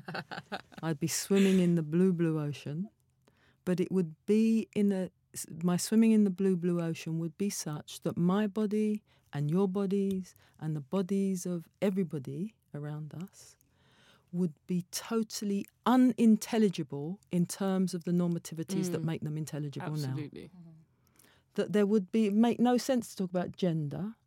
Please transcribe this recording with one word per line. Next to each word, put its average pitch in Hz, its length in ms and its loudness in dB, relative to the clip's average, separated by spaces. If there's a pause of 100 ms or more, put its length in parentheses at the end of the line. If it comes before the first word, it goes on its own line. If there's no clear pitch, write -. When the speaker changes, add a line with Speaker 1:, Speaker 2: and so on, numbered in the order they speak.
(360)
Speaker 1:
<laughs> - 460 -14
Speaker 2:
I'd 160 180 -4
be 165 80 -2
swimming 190 500 4
in 175 180 4
the 170 60 2
blue, 175 300 2
blue 160 260 0
ocean. 147 520 -6 (760)
But 180 160 0
it - 100 -2
would 175 240 0 (120)
be 220 480 4
in 202 180 2
a, 185 180 -2 (240)
s-, - 120 -10 (160)
my 175 160 2
swimming 226 340 4
in 214 120 6
the 196 60 2
blue, 190 260 2
blue 175 260 0
ocean 165 360 -4
would 165 200 -6
be 202 120 0
such - 520 -10
that 165 160 -4
my 185 280 4
body 214 560 0 (300)
and 147 180 -2
your 190 180 4
bodies 196 680 -2 (260)
and 156 160 -4
the 151 40 -6
bodies 190 680 -2
of 175 200 -6 (140)
everybody 175 720 -4 (180)
around 147 420 -10
us - 420 -16 (760)
would 175 200 -2 (160)
be 175 240 -2
totally 214 720 -4 (200)
unintelligible 214 1300 4 (140)
in 175 140 2
terms 190 480 0
of 175 100 -6
the 175 80 -2
normativities 175 800 -2
that 165 100 -4
Speaker 3:
Mm. - 20 -4
Speaker 2:
make 160 180 -4
them 151 140 -6
intelligible 151 540 -8
now. 151 200 -4
Speaker 3:
Absolutely. 147 460 -8
Speaker 1:
Mm-hmm. 165 140 -20 (840)
Speaker 2:
That - 180 -2
there 208 140 4
would 196 260 2
be, 220 180 2
make 226 300 4
no 247 180 4
sense 240 320 -2
to - 60 -18
talk 185 140 -4
about 175 260 -4
gender 160 580 -2 (120)